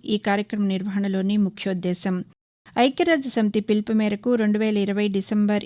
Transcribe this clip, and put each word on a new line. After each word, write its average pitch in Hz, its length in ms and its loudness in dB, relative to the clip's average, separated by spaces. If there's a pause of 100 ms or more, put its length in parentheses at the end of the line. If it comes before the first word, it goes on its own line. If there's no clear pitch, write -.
ఈ 208 120 0
కార్యక్రమం 208 500 -2
నిర్వహణలోని 196 720 -2
ముఖ్యోద్దేశం. 185 800 -2 (600)
ఐక్యరాజ్య 277 520 2
సమితి 214 300 0
పిలుపు 214 340 0
మేరకు 214 420 0
రెండు 214 240 2
వేల 214 180 0
ఇరవై 202 300 0
డిసెంబర్ 208 580 0